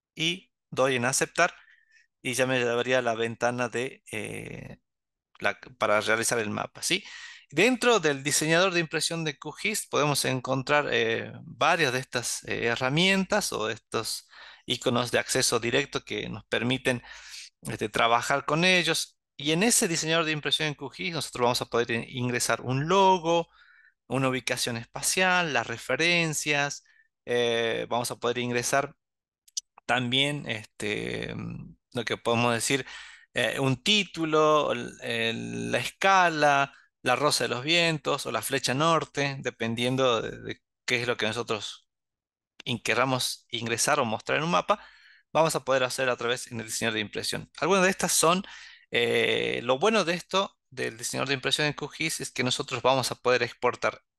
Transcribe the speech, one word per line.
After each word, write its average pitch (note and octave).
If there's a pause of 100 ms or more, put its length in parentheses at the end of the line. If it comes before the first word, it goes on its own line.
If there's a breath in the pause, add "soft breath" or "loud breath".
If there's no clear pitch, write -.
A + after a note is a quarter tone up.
(140)
y E3+ (180)
doy C3
en A#2+
aceptar D#3+ (720 soft breath)
y B2+
ya B2+
me B2+
abría A#2+
la A#2
ventana A#2+
de, B2
eh, A2 (600)
la, G#2 (200)
para G#2
realizar A2+
el G#2+
mapa, -
¿sí? F#3 (460 loud breath)
Dentro A#3
del D3
diseñador D#3+
de E3+
impresión E3
de D3+
Q D3+
gis -
podemos C#3
encontrar, C3
eh, A2+ (100)
varias D3+
de B2+
estas, -
eh, G#2+
herramientas F3+
o A2
de A2
estos - (380 loud breath)
iconos B2
de A#2
acceso B2
directo C3
que G#2+
nos A2+
permiten, B2 (600 loud breath)
este, A#2
trabajar A#2+
con D#3+
ellos. F3 (200)
Y D3
en E3+
ese A#3
diseñador D#3+
de D#3
impresión D3+
en D3
Q C#3
gis F3+
nosotros C3
vamos B2
a B2
poder A#2+
in-, A#2
ingresar A#2+
un C3
logo, E3+ (580 soft breath)
una C3
ubicación B2+
espacial, F3
las A#2
referencias, D3 (420 soft breath)
eh, A#2
vamos A#2+
a A2+
poder A#2+
ingresar B2 (920)
también, B2+
este, A2+
mm, A2+ (180)
lo A#2+
que A2+
podemos A#2+
decir, B2+ (480 loud breath)
eh, A2+
un C3
título, D#3
el, A#2+
el, A#2
la A#2+
escala, D3+ (300 soft breath)
la B2+
rosa C3+
de A#2
los A#2+
vientos D#3+
o C3+
la A2
flecha C3
norte, C#3+
dependiendo A#2+
de, A#2
de - (240)
qué B2
es A#2+
lo A#2+
que G#2+
nosotros A2 (800)
in-, A#2
querramos B2
ingresar A#2
o B2
mostrar A#2
en D3
un E3+
mapa, F3+ (460 loud breath)
vamos D#3
a C#3+
poder C3
hacer B2+
a A#2+
través A#2+
en A#2
el A2
diseñador A2+
de A2
impresión. G#2 (120)
Algunas F3+
de F#3
estas F#3
son, F3+ (480 loud breath)
eh, A#2
lo B2+
bueno G#3
de E3
esto, F#3+ (120)
del B2
diseñador B2+
de C#3
impresión C#3
en C#3+
Q -
gis, -
es C#3
que B2+
nosotros B2
vamos B2+
a -
poder B2
exportar A#2 (160)